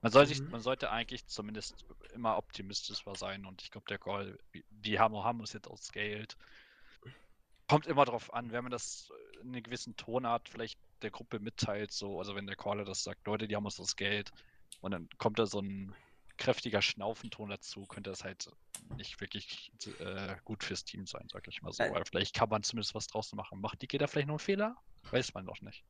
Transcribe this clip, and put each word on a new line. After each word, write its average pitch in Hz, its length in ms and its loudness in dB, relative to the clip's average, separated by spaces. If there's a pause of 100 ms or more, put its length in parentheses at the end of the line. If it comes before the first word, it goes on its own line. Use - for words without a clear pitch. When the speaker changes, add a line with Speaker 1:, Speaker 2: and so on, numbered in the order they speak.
Speaker 1:
man 113 100 6
soll 135 160 12
sich, 139 140 0
Speaker 2:
Mhm. 147 100 -4
Speaker 1:
man 117 100 -4
sollte 131 300 2
eigentlich 117 360 -2
zumindest 107 580 -6 (280)
immer 110 240 2
optimistisch - 680 -4 (120)
sein 98 300 -6
und 95 160 -12
ich - 100 -12
glaub, - 160 -12
der 101 100 -2
Call, 98 400 -4 (320)
die 107 300 0
Hamo 107 240 6
Hamo 117 200 2
ist - 100 -8
jetzt 104 140 -10
outscaled. 104 720 -6 (1300)
Kommt 151 200 8
immer 143 180 8
drauf 117 280 -2
an, 117 180 -2
wenn 120 120 0
man 123 80 -4
das - 400 -6 (300)
in 123 80 -10
einer 123 120 -6
gewissen 117 360 -8
Tonart 117 520 2
vielleicht 113 300 -6 (220)
der - 100 -2
Gruppe - 280 -6
mitteilt, 104 520 0
so, 98 280 -4
also 98 160 -2
wenn 101 120 -4
der 98 80 -4
Caller 101 300 0
das 95 180 -2
sagt, - 240 -6
„Leute, 107 200 2
die 104 80 2
haben 101 100 2
uns 98 100 -2
das - 200 -2
Geld“, 101 360 0 (500)
und 95 100 -2
dann 85 260 -2
kommt 107 220 4
da 113 60 8
so 101 140 0
ein 98 340 -4 (440)
kräftiger 107 440 4
Schnaufenton 107 680 -2
dazu, 98 360 -8
könnte 98 240 -8
das 92 140 -6
halt - 260 -8 (460)
nicht - 240 -10
wirklich, - 520 -8 (280)
äh, 95 360 -4 (100)
gut - 180 -4
fürs - 220 -4
Team 98 220 -8
sein, - 240 -8
sag - 160 -10
ich - 140 -8
mal 92 120 -6
so. - 100 2
Speaker 2:
Äh. - 80 2
Speaker 1:
Weil 85 140 0
vielleicht - 300 0
kann 110 140 6
man 107 140 2
zumindest - 320 -2
was 107 120 -4
draus - 260 -2
machen. 98 260 -8
Macht 104 220 -4
die 131 60 -6
Gegner 143 200 2
vielleicht 143 200 2
noch 151 80 0
einen 147 40 -2
Fehler? 208 360 2 (360)
Weiß 127 220 2
man 95 120 -8
noch - 160 -8
nicht. - 280 -12